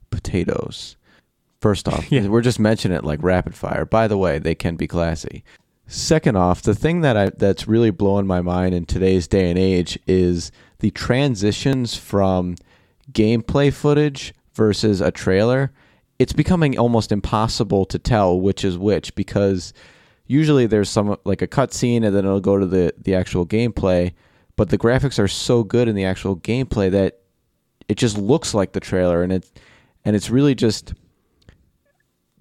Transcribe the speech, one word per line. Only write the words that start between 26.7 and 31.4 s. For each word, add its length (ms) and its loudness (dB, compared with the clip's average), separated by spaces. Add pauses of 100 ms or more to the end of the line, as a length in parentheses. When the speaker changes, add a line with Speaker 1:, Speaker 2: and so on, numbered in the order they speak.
Speaker 1:
that 300 0 (640)
it 100 -2
just 180 0
looks 380 -2
like 200 -2
the 60 -6
trailer, 440 0
and 100 -2
it, 160 -6 (560)
and 100 2
it's 140 -2
really 240 2
just 400 -2 (1500)